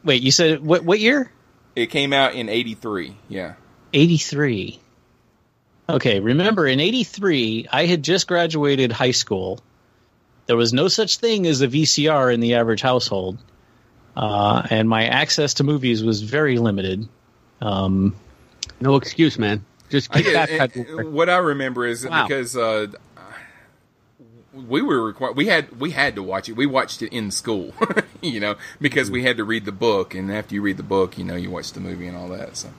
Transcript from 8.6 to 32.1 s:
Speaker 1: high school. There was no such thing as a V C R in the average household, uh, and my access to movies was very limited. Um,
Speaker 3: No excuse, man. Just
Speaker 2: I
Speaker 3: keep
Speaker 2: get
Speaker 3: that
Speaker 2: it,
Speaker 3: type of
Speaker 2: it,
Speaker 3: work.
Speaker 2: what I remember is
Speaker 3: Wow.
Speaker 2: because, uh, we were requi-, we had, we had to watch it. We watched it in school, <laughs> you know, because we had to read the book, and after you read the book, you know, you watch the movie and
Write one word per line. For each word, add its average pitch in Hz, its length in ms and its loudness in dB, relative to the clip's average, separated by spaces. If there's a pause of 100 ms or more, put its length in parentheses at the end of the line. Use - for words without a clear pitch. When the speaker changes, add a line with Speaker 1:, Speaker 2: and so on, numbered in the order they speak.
Speaker 1:
high 127 200 0
school. 95 480 -4 (840)
There 120 120 2
was 117 140 4
no 139 160 2
such 196 300 0
thing 214 300 2
as 139 140 2
a 139 60 4
V 147 180 2
C 147 240 2
R 139 200 4
in 120 120 2
the 117 140 2
average 113 260 2
household, 104 580 -2 (760)
uh, 104 540 2
and 110 180 4
my 113 200 2
access 139 480 0
to - 80 0
movies 131 400 0
was 110 180 0
very 127 380 0
limited. 101 480 0 (540)
Um, 95 540 2 (640)
Speaker 3:
No 139 180 4
excuse, 143 420 2
man. 104 260 0 (240)
Just 139 220 -2
Speaker 2:
I - 60 2
Speaker 3:
keep 147 80 4
Speaker 2:
get 170 80 4
Speaker 3:
that 156 160 2
Speaker 2:
it, 156 80 -2
Speaker 3:
type 131 180 0
of 123 140 -8
Speaker 2:
it, 160 60 -14
Speaker 3:
work. 160 160 -6
Speaker 2:
what 165 180 2
I 180 80 4
remember 135 500 -2
is 120 180 -6
Speaker 3:
Wow. 131 220 2
Speaker 2:
because, 127 300 -4
uh, 110 300 0 (1700)
we 135 280 -2
were 120 320 0
requi-, 123 220 -6
we 190 100 2
had, 156 340 -2
we 147 120 -6
had 135 240 -2
to 98 80 -6
watch 95 260 -6
it. 113 40 -12
We 120 120 0
watched 131 360 -2
it 117 120 -8
in 107 180 -6
school, 98 420 -6 (240)
<laughs> - 240 -8
you 117 200 -6
know, 104 140 -2 (260)
because 139 280 0
we 123 140 -2
had 123 140 0
to 110 80 -4
read 113 200 -4
the 104 60 -6
book, 98 440 -2
and 95 160 -6
after 104 240 -6
you 101 60 -2
read 98 160 -2
the 95 60 -12
book, 92 340 0
you 92 60 -8
know, 90 120 -6
you 90 160 -6
watch 87 220 -10
the - 60 -14
movie 90 280 -10
and 90 100 -12